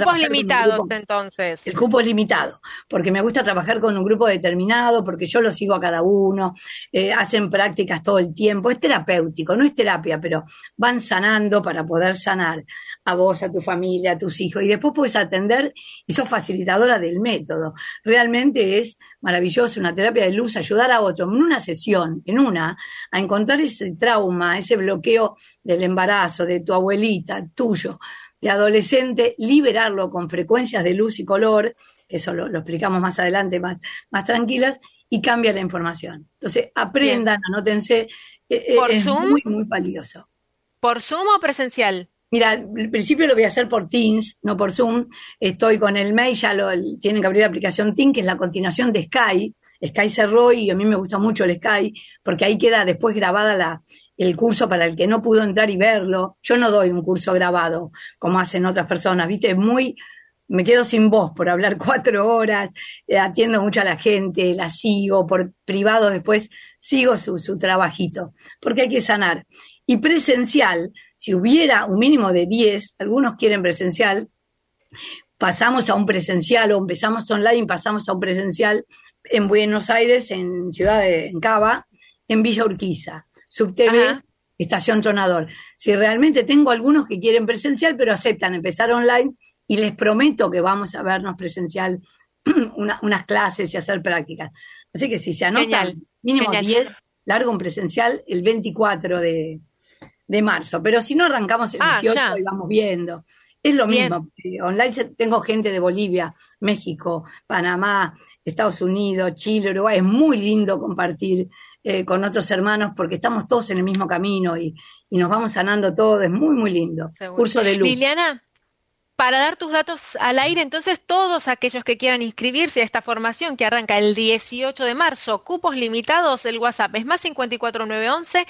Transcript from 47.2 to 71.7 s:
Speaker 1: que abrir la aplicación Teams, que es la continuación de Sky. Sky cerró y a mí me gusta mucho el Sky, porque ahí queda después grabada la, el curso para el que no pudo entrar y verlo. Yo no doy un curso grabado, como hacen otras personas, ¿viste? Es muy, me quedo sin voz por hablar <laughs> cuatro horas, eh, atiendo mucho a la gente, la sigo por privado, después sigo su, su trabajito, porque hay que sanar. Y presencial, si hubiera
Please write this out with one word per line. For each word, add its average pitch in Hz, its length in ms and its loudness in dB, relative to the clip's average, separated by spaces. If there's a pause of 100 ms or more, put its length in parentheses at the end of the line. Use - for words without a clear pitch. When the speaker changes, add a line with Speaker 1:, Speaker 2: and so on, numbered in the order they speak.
Speaker 1:
que 190 60 2
abrir 196 140 2
la 214 60 6
aplicación 190 480 -2
Teams, 269 180 4
que 233 60 -4
es 190 80 0
la 185 100 0
continuación 185 540 -2
de 175 140 0
Sky. 214 500 0 (280)
Sky 202 260 0
cerró 226 420 4
y 220 180 2
a 185 60 2
mí 196 100 0
me 214 100 4
gusta 190 220 -4
mucho 214 260 0
el 175 120 2
Sky, 208 380 -2 (280)
porque 180 240 -2
ahí 208 120 2
queda 226 260 4
después 190 320 0
grabada 202 400 2
la, 165 280 -4 (340)
el 180 180 2
curso 226 320 2
para 175 180 2
el 165 100 -2
que 165 100 0
no 220 160 2
pudo 220 220 4
entrar 208 260 0
y 190 80 -2
verlo. 190 640 0
Yo 240 160 2
no 233 140 4
doy 196 180 4
un 180 140 -2
curso 185 280 -2
grabado, 170 600 0 (260)
como 185 220 0
hacen 180 260 0
otras 185 220 0
personas, 180 400 0
¿viste? 196 240 0
Es 185 60 2
muy, 240 380 2 (520)
me 180 160 0
quedo 240 200 4
sin 220 280 4
voz 202 240 2
por 180 120 -2
hablar 190 300 0
<laughs> - 80 -8 (160)
cuatro 208 260 2
horas, 214 440 0 (340)
eh, 196 140 2
atiendo 208 420 2
mucho 208 200 0
a 196 40 2
la 165 120 0
gente, 190 580 0
la 175 140 -4
sigo 196 580 2
por 185 260 0 (100)
privado, 208 460 2
después 214 400 0 (300)
sigo 254 360 2
su, 185 220 -4
su 190 200 -6
trabajito, 185 760 -2 (260)
porque 240 220 0
hay 247 80 2
que 247 120 0
sanar. 190 440 0 (400)
Y 240 120 2
presencial, 247 920 2 (260)
si 196 180 -2
hubiera 233 500 4